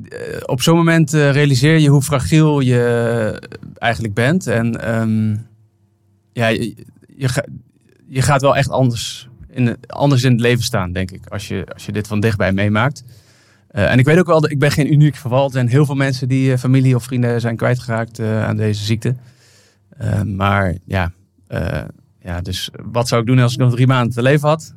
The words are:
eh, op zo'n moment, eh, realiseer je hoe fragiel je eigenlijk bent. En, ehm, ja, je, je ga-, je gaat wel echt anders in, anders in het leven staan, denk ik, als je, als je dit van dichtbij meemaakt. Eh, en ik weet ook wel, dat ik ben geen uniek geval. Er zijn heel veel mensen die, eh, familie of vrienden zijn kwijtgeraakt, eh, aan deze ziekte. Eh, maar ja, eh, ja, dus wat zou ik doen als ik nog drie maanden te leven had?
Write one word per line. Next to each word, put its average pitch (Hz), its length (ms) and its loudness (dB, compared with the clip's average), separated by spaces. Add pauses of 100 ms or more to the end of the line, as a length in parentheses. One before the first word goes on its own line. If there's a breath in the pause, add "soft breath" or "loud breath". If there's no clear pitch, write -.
eh, - 380 -12
op 131 160 -4
zo'n 165 140 4
moment, 165 380 2
eh, 143 160 4
realiseer 143 480 4
je 151 100 4
hoe 139 140 6
fragiel 151 580 2
je 117 840 0 (320)
eigenlijk 113 400 -2
bent. 143 320 0
En, 117 360 -2
ehm, 110 480 -2 (1000)
ja, 120 140 -2
je, 113 380 -4 (320)
je 135 120 -4
ga-, 127 180 -2 (600)
je 131 160 -4
gaat 139 180 2
wel 139 160 2
echt 139 140 0
anders 117 580 -2 (220)
in, 123 260 -2 (100)
anders 139 360 2
in 131 100 2
het 113 80 2
leven 120 240 2
staan, 92 280 -4
denk 92 180 -6
ik, 95 160 -20
als 101 220 -12
je, 98 260 -6
als - 120 -18
je 104 60 -10
dit 107 140 -6
van 104 140 -4
dichtbij 101 320 0
meemaakt. 107 520 0 (640 soft breath)
Eh, 98 240 0
en 120 60 4
ik 127 60 4
weet 156 140 4
ook 175 80 2
wel, 165 140 4
dat 156 100 0
ik 143 80 -4
ben 147 120 2
geen 147 220 0
uniek 147 240 4
geval. 127 300 -2
Er 131 60 -6
zijn 127 160 0
heel 127 180 4
veel 139 80 -6
mensen 135 340 -2
die, 131 240 0
eh, 127 60 0
familie 131 360 2
of 120 100 -2
vrienden 120 360 -2
zijn 117 160 -4
kwijtgeraakt, 120 600 -4
eh, 110 280 -2
aan 110 100 -2
deze 107 280 -2
ziekte. 117 320 -2 (720 soft breath)
Eh, 107 340 -4
maar 98 640 0
ja, 92 280 -4 (340)
eh, 82 340 -6 (400)
ja, 87 200 -8
dus 90 300 -10 (120)
wat 120 260 -4
zou 120 120 0
ik 113 60 -4
doen 131 120 4
als 123 140 2
ik 127 60 -8
nog 127 140 2
drie 123 140 2
maanden 123 280 2
te 120 80 -4
leven 147 260 2
had? 160 280 -4